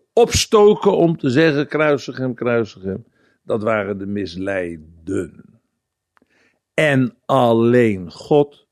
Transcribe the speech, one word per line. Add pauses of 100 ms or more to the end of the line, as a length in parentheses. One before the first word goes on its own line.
(140)
opstoken
om
te
zeggen,
"Kruisig
hem,
kruisig
hem." (380)
Dat
waren
de
misleiden. (1120)
En
alleen
God